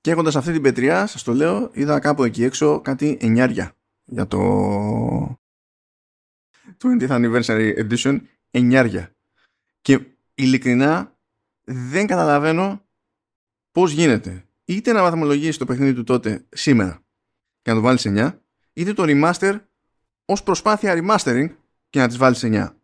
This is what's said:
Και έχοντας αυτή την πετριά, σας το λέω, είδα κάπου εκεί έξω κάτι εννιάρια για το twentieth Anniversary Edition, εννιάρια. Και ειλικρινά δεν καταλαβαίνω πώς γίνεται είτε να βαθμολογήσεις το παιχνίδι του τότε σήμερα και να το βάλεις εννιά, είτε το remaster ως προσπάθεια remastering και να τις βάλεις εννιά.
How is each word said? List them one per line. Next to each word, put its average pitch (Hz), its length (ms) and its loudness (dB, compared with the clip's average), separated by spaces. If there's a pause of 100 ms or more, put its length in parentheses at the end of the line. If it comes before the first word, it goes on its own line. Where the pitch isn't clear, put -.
Και 156 100 -2
έχοντας 160 260 0
αυτή 147 160 -2
την 160 100 -2
πετριά, 139 440 2
σας - 160 -12
το 120 100 -4
λέω, 170 400 -2
είδα 147 260 -2
κάπου 139 260 0
εκεί 113 200 -2
έξω 147 360 0
κάτι 135 400 -4
εννιάρια 113 560 0 (280)
για 98 220 -6
το 101 1120 -2 (1400)
twentieth 240 300 2
Anniversary 113 800 0
Edition, 123 320 0 (300)
εννιάρια. 120 640 2 (680)
Και 131 260 2 (280)
ειλικρινά 131 840 0 (460)
δεν 131 420 -4
καταλαβαίνω 170 800 0 (840)
πώς 175 220 0
γίνεται 110 560 0 (160)
είτε 220 280 -2
να 208 100 2
βαθμολογήσεις 156 540 0
το 135 80 -6
παιχνίδι 131 300 0
του 120 100 -6
τότε 113 440 -2
σήμερα 104 540 0 (600)
και 113 120 -2
να 110 60 0
το - 20 -2
βάλεις 123 220 2
εννιά, 107 380 -2 (300)
είτε 180 200 -6
το 202 140 -2
remaster 175 540 0 (640)
ως 196 180 -2
προσπάθεια 202 540 0
remastering 165 580 0 (340)
και - 100 -2
να 123 100 4
τις 120 80 -4
βάλεις 127 260 2
εννιά. 107 420 -2